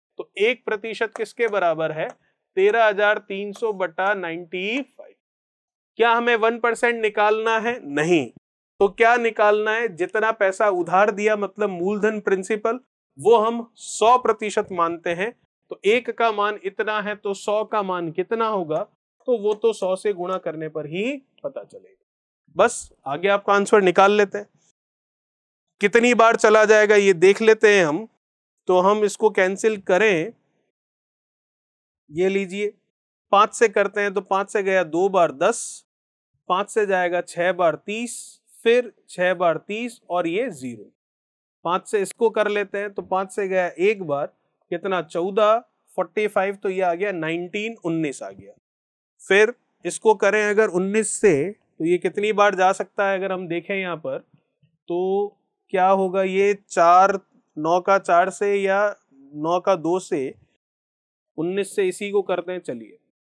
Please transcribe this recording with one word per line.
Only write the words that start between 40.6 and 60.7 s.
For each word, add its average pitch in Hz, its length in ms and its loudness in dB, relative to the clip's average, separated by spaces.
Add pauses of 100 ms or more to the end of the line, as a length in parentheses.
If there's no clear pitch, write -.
पांच 180 220 -4
से 214 140 -2
इसको 220 280 -2
कर 214 180 -2
लेते 208 300 -4
हैं, 202 160 -8
तो 202 80 -12
पांच 190 300 -4
से 202 160 -6
गया 185 200 0 (120)
एक 196 240 0
बार, 143 300 -6 (380)
कितना? 180 300 -4
चौदह, 196 560 0 (400)
फ़ोर्टी 190 300 -2
फ़ाइव, 202 280 -2
तो 196 140 -6
ये 190 120 -4
आ 180 120 0
गया 196 180 -4
नाइनटीन, 175 640 -6 (100)
उन्नीस 160 380 -4
आ 98 60 -12
गया। 98 240 -20 (680)
फिर 214 320 4 (320)
इसको 175 300 2
करें 208 340 2
अगर 208 200 2
उन्नीस 190 420 -2
से, 175 400 2
तो - 340 -10
ये 175 120 2
कितनी 202 360 -2
बार 202 220 2
जा 185 160 4
सकता 196 380 -4
है? 196 80 -2
अगर 190 140 -6
हम 185 160 -8
देखें 170 280 -6
यहाँ 185 220 -6
पर, 139 200 -8 (720)
तो 190 480 -4 (320)
क्या 185 180 2
होगा, 190 360 0
ये 196 300 0 (160)
चार, 185 500 6 (380)
नौ 165 240 0
का 196 180 2
चार 185 300 2
से 202 260 -2
या 196 400 0 (180)
नौ 151 460 -4
का 190 160 0
दो 165 240 -2
से, 170 240 -6 (1120)